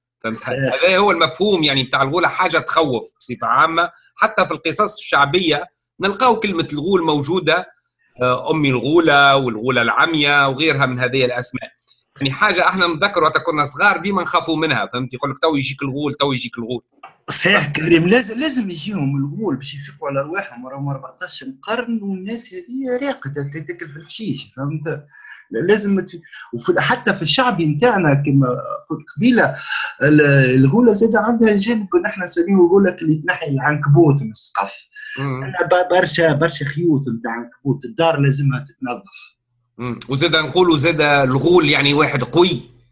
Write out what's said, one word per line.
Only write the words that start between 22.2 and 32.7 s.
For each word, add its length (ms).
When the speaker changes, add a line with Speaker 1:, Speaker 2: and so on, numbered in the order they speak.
Speaker 2:
هذه 520
راقدة 460
تاكل 360
في 80
الحشيش، 600
فهمت؟ 480
لازم 500
تف-، 200
وفي، 260
حتى 340
في 80
الشعبي 440
نتاعنا 480
كما 340
قلت 160
قبيلة، 380
ال-، 520
الغولة 380
زادة 260
عندها 380
جانب 320
نحن 180
نسميه 320
الغولة 360